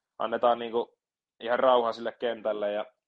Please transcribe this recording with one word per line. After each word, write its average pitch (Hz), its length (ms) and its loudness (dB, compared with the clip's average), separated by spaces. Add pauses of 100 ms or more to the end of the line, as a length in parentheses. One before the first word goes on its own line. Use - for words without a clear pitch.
(180)
annetaan 117 400 2
niinku 117 400 -6 (420)
ihan 117 180 0
rauha 123 340 4
sille 113 200 -8
kentälle 107 600 -4
ja, 107 140 -4 (220)